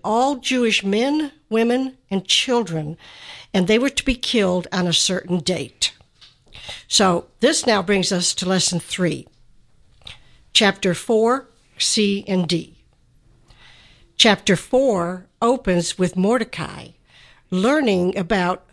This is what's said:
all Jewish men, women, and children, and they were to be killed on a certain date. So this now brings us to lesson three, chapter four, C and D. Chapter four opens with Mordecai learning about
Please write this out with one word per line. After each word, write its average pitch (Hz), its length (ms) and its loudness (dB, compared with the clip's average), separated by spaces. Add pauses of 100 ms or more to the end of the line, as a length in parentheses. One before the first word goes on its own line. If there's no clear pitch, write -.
all 247 320 0
Jewish 240 480 0
men, 269 480 0 (180)
women, 240 480 0 (140)
and 190 160 -2
children, 170 680 -2 (540)
and 185 160 2
they 214 120 4
were 269 100 0
to - 160 -6
be 269 80 2
killed 190 580 0
on 180 140 -2
a 175 80 0
certain 180 460 0
date. 165 520 -4 (960)
So 185 380 2 (140)
this 311 260 2
now 214 160 2
brings 185 300 0
us 180 240 -2
to 180 120 -8
lesson 180 320 0
three, - 480 -4 (1200)
chapter 196 420 2
four, 226 540 0 (320)
C 202 480 0
and 185 200 0
D. 165 300 -4 (1400)
Chapter 202 380 4
four 185 680 0 (160)
opens 226 560 0
with 180 180 0
Mordecai - 720 -2 (600)
learning 196 680 2
about 180 580 -2